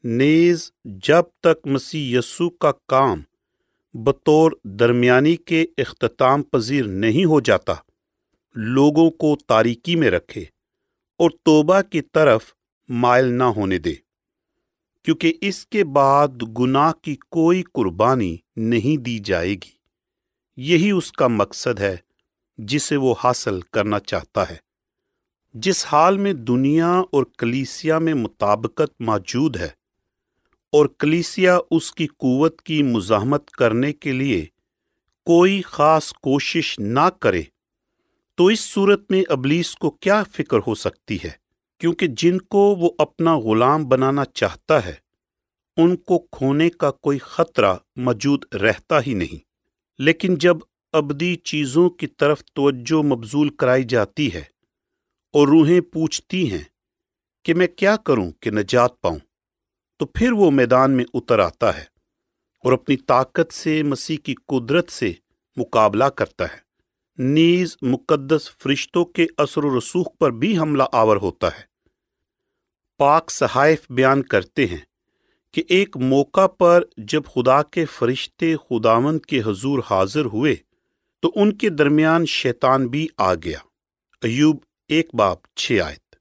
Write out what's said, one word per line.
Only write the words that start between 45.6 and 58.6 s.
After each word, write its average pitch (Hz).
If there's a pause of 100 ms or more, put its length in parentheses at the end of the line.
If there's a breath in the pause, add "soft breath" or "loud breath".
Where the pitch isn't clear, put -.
ان 170
کو 180 (140)
کھونے 147
کا 147
کوئی 143
خطرہ 107 (220)
موجود 127
رہتا 107
ہی 127
نہیں۔ 73 (500)
لیکن 165
جب 165 (360)
ابدی 156
چیزوں 151
کی 160
طرف 143
توجہ 139
مبذول 139
کرائی 131
جاتی 117
ہے 80 (920)
اور 143
روحیں 160
پوچھتی 160
ہیں 80 (840)
کہ 165
میں 180
کیا 202
کروں 113 (100)
کہ 110
نجات 113